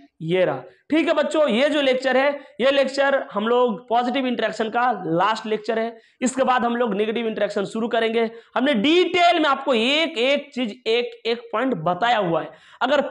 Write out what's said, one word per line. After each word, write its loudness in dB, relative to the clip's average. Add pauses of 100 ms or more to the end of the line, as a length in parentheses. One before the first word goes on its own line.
(240)
ये 2
रहा। -2 (280)
ठीक 2
है 2
बच्चों, 2
ये 2
जो 0
लेक्चर 2
है, 4 (320)
ये 4
लेक्चर 2 (160)
हम -2
लोग 2 (100)
पॉजिटिव 0
इंटरेक्शन -4
का 0 (160)
लास्ट 0
लेक्चर -4
है, -6 (240)
इसके 0
बाद 2
हम 0
लोग -2
नेगेटिव -2
इंटरेक्शन -4
शुरू -4
करेंगे। 0 (260)
हमने 2
डिटेल 4
में 2
आपको 0
एक 0
एक 0
चीज, -4 (160)
एक -2
एक -4
पॉइंट -2
बताया 0
हुआ 0
है। -10 (320)
अगर 2